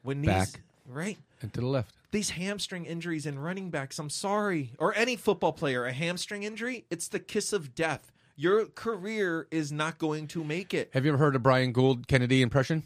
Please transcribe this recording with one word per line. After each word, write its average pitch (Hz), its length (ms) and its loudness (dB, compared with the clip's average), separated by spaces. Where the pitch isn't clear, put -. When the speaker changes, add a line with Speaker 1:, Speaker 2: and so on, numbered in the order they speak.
Speaker 1:
When 139 220 -6
Speaker 2:
Back 95 240 4
Speaker 1:
these, - 100 -14
right? 160 320 -8
Speaker 2:
and 107 120 -10
to - 80 -4
the 123 60 0
left. 131 280 -2
Speaker 1:
These 208 200 -2
hamstring 185 540 -6
injuries 165 400 -6
in 143 120 -4
running 180 320 -6
backs, 147 300 -6
I'm 151 100 -8
sorry, 196 720 0
or 190 160 2
any 233 200 2
football 185 380 2
player, 123 320 0
a 127 80 -2
hamstring 175 500 -4
injury, 220 460 -6
it's 170 180 -6
the 196 120 -4
kiss 202 340 -2
of 151 220 -4
death. 160 360 -2
Your 185 300 2
career 190 840 -4
is 156 200 -2
not 156 280 -2
going 156 300 -2
to 165 140 -6
make 165 300 -4
it. 151 200 -2
Speaker 2:
Have 131 120 2
you 156 60 6
ever 139 80 4
heard 143 160 6
a 131 40 2
Brian 127 320 6
Gould 127 360 4
Kennedy 131 340 6
impression? 143 440 2